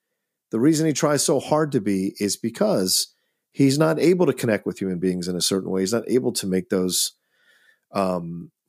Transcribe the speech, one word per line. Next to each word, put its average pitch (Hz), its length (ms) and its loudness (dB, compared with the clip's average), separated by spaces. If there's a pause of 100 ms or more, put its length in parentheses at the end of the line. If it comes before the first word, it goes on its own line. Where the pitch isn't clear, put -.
(520)
The 113 80 -2
reason 156 280 4
he 151 60 0
tries 147 300 2
so 143 160 2
hard 151 340 0
to 123 80 0
be 98 380 0
is 101 180 -2
because 113 680 0 (440)
he's 135 280 2
not 160 200 2
able 175 280 4
to 135 60 2
connect 107 320 -2
with 90 140 -6
human 92 200 -4
beings 90 280 -2
in 90 80 -4
a 87 60 -2
certain 95 300 -2
way. 95 100 0
He's 95 100 0
not 117 160 -2
able 123 260 0
to - 140 -6
make 92 220 -2
those, 92 440 -2 (760)
um, 87 600 -4 (180)